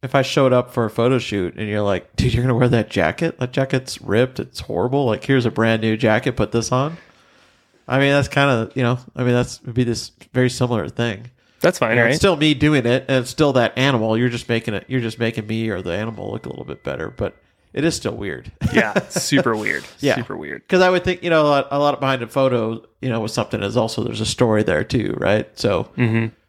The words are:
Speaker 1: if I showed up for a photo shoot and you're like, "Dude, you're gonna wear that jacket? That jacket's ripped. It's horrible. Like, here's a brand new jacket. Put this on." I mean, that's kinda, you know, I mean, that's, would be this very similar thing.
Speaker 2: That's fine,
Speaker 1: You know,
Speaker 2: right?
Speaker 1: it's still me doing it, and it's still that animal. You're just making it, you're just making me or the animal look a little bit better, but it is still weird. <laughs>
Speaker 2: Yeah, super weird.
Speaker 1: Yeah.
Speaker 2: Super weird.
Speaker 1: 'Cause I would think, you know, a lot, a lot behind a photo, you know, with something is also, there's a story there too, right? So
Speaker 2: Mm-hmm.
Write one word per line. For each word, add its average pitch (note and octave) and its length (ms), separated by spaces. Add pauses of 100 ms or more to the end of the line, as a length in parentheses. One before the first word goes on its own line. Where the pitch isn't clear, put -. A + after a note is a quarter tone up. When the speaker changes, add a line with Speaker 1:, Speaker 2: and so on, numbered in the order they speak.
Speaker 1:
if B2+ 120
I C3+ 80
showed C3 320
up B2 180
for A#2 140
a G#2+ 40
photo B2 280
shoot G2 400
and G#2+ 100
you're G#2 140
like, G2 340
"Dude, - 160
you're A#2 100
gonna B2+ 140
wear B2+ 140
that A2+ 180
jacket? F#2+ 520
That B2+ 120
jacket's C3+ 480
ripped. A#2+ 400
It's - 200
horrible. B2+ 440
Like, A2 200
here's C3 200
a A2+ 60
brand A2+ 320
new A2 160
jacket. B2 360
Put G#2+ 180
this A2+ 200
on." C#3+ 240 (920)
I B2+ 120
mean, C#3 140
that's C#3+ 160
kinda, C3 460
you C3 80
know, B2 160 (180)
I B2+ 60
mean, B2 120
that's, - 300
would A#2+ 100
be B2 100
this A#2 280 (200)
very B2+ 160
similar A#2+ 400
thing. A#2 420 (300)
Speaker 2:
That's F3+ 180
fine, A2+ 120
Speaker 1:
You A#2 60
know, A#2+ 80
Speaker 2:
right? A#2 80
Speaker 1:
it's D#3 80
still F#3+ 160
me D3+ 180
doing C#3 320
it, C3 200
and C3+ 120
it's B2 120
still D3 220
that B2 240
animal. A#2 400
You're A#2+ 140
just A#2 180
making A2+ 240
it, G2 160
you're C3 140
just A2+ 160
making A2+ 280
me A2+ 220
or F#2+ 140
the F2 100
animal G#2 400
look - 140
a - 20
little - 160
bit - 200
better, C#2 300
but - 220 (380)
it C#3 100
is D#3+ 100
still G#2+ 200
weird. G2 360 (120)
<laughs> - 100
Speaker 2:
Yeah, A2+ 220 (140)
super B2+ 480
weird. G#2 280 (160)
Speaker 1:
Yeah. C#3 160
Speaker 2:
Super - 200
weird. D2 320
Speaker 1:
'Cause F#3 120
I F#3 100
would F3+ 140
think, F3+ 180
you E3+ 80
know, D#3+ 120
a D3 60
lot, C#3 220
a C#3+ 80
lot C#3+ 220
behind C3 220
a A#2+ 40
photo, A#2 560 (200)
you B2+ 60
know, A2+ 120
with G#2+ 120
something G#2 300
is G2+ 140
also, A2+ 280
there's A2+ 160
a A2 60
story A2 360
there E2 220
too, - 340
right? - 300 (100)
So F#2+ 300 (100)
Speaker 2:
Mm-hmm. A2+ 280 (220)